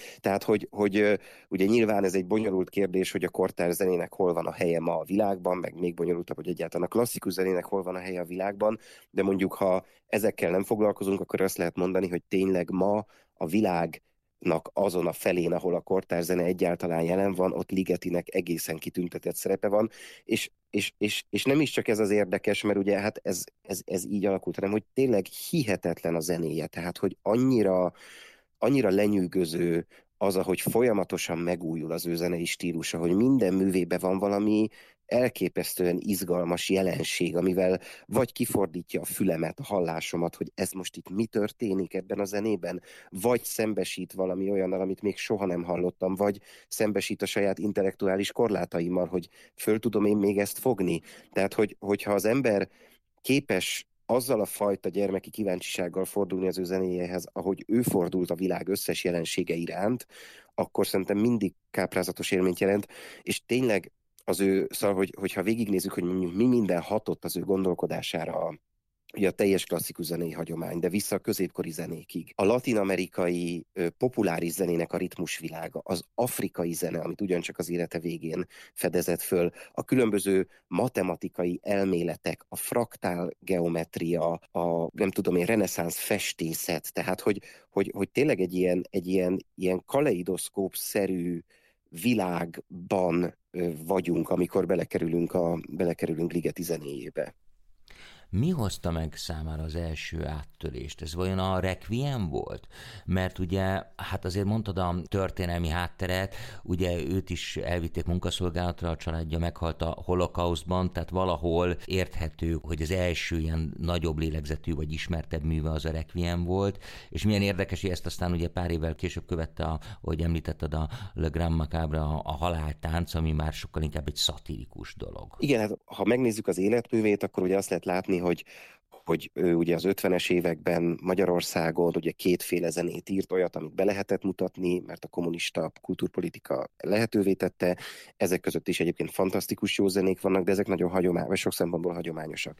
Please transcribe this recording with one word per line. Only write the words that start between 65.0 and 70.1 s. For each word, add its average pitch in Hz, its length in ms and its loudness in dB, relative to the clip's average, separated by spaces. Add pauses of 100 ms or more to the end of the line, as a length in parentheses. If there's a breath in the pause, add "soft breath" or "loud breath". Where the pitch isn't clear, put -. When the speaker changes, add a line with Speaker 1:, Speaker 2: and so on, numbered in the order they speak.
Speaker 1:
hogyha 95 240 -2
végignézzük, 101 500 0
hogy 92 100 -2
mondjuk 90 320 0
mi 110 120 4
minden 104 340 4
hatott 98 440 -2
az 87 120 -4
ő 87 40 -2
gondolkodására, 85 1160 0 (580)
ugye - 120 2
a - 20 4
teljes 190 340 4
klasszikus 87 400 -4
zenei 85 280 -2